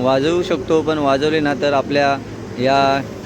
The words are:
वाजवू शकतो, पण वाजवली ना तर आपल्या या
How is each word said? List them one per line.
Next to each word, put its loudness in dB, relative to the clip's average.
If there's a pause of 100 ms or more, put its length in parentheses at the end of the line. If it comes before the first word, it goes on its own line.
वाजवू 2
शकतो, 0
पण 0
वाजवली 2
ना 0
तर 0
आपल्या 0 (440)
या 2 (240)